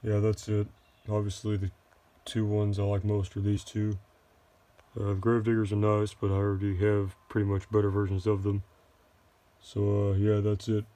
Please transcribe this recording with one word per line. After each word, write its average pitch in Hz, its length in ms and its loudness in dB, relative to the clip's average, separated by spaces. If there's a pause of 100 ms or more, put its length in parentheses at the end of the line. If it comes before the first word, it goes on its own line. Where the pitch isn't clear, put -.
yeah, 107 160 0
that's 104 300 0
it. 104 180 0 (420)
Obviously, 107 480 -2
the 98 140 -2 (540)
two 110 220 -2
ones 104 320 0
I 101 40 -2
like 101 220 0
most 104 320 -2
are 101 40 -4
these 101 240 0
two. 107 340 -4 (1000)
Uh, 101 100 -4
the 101 60 0
Gravediggers 110 580 0
are 104 40 0
nice, 107 380 2
but 101 160 -2
I 98 40 2
already 101 420 0
have 101 400 0 (120)
pretty 104 200 0
much 98 220 -2
better 104 200 2
versions 98 360 -2
of 101 160 0
them. 101 200 -2 (1000)
So, 101 500 0
uh, - 40 2
yeah, 104 260 4
that's 104 280 0
it. 107 160 0 (120)